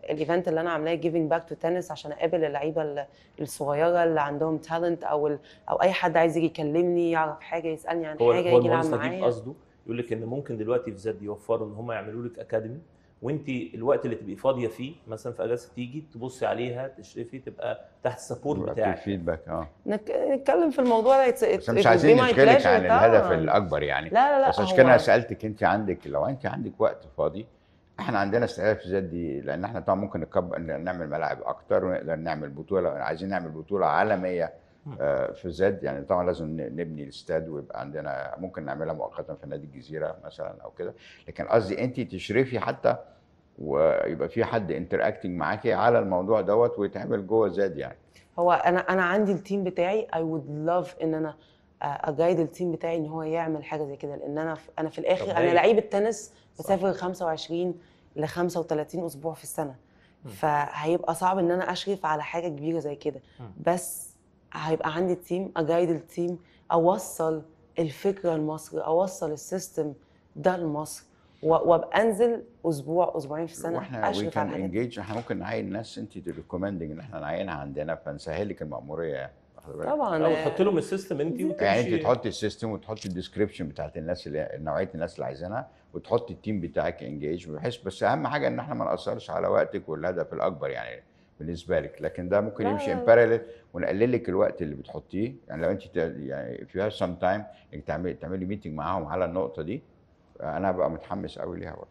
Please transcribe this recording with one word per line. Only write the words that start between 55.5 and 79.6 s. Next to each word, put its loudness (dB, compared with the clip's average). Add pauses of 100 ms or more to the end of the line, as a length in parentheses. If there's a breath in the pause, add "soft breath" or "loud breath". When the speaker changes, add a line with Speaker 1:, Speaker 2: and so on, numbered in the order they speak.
Speaker 1:
لعيبة 8
تنس -2 (200 soft breath)
Speaker 2:
صح. -12
Speaker 1:
بسافر 2
خمسة -4
وعشرين -2 (420 loud breath)
لخمسة -2
وتلاتين -2
أسبوع -6
في -18
السنة، -6 (500 soft breath)
Speaker 2:
مم. -14
Speaker 1:
فهيبقى 0
صعب 2
إن 2
أنا 0
أشرف -4
على 0
حاجة -6
كبيرة -4
زي -6
كده. -6 (200 loud breath)
Speaker 2:
مم. -14 (200)
Speaker 1:
بس -4 (440)
هيبقى -2
عندي 0
التيم، -4
أجايد 2
التيم، -4 (340 soft breath)
أوصل 2 (360)
الفكرة 0
لمصر، -4
أوصل 0
السيستم -6 (440 soft breath)
ده 2
لمصر، -6 (380 soft breath)
و-، -2
وأبقى 4
أنزل 2 (240)
أسبوع، 0
أسبوعين -6
في -14
السنة -6
Speaker 3:
وإحنا -6
we 0
Speaker 1:
أشرف -2
على -2
Speaker 3:
can -6
Speaker 1:
الحاجات -4
دي. -2
Speaker 3:
engage. -12
إحنا -8
ممكن -6
نعين -6
ناس -10
أنت -12
تريكومندنج -6
إن -12
إحنا -12
نعينها -4
عندنا، -6
فنسهل -8
لك -10
المأمورية -8
يعني. -8 (240)
واخد -18